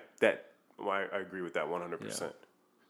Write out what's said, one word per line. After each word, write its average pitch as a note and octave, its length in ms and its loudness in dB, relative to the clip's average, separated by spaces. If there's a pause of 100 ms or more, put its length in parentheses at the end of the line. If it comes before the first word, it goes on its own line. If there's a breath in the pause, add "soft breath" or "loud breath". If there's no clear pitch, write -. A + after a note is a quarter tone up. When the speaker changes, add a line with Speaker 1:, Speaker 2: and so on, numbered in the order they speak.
(200)
Speaker 1:
that, - 320 4 (260)
well, G2+ 120 -2
I, G2 140 2 (100)
I G2+ 60 0
agree F#2 220 -6
with - 120 -4
that D#2 140 2
one F2 140 0
hundred E2+ 180 -6
percent. G#2+ 340 -4
Speaker 2:
Yeah. - 60 -20 (500)